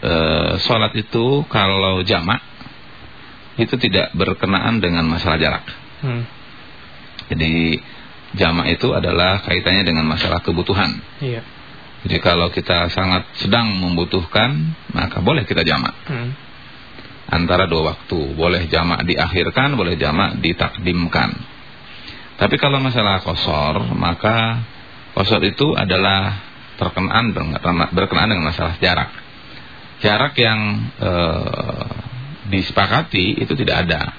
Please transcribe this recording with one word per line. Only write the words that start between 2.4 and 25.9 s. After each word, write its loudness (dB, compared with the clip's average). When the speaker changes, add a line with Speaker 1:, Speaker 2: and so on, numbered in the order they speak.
Speaker 1:
itu 2
tidak 2
berkenaan 2
dengan 2
masalah 2
jarak. 0
Speaker 2:
Hmm. -2
Speaker 1:
Jadi 2
jamak 4
itu 2
adalah 2
kaitannya 2
dengan 2
masalah 0
kebutuhan. 2
Speaker 2:
Iya. -4
Speaker 1:
Jadi 0
kalau 4
kita 2
sangat 2
sedang 4
membutuhkan, 0
maka -2
boleh 2
kita 2
jamak. 0
Speaker 2:
Hmm. -6
Speaker 1:
Antara 2
dua 0
waktu, -4
boleh 2
jamak 2
diakhirkan, 2
boleh 0
jamak 0
ditakdimkan. 0
Tapi 2
kalau 4
masalah 2
qasar, 0
maka 2
qasar 2
itu 2
adalah 2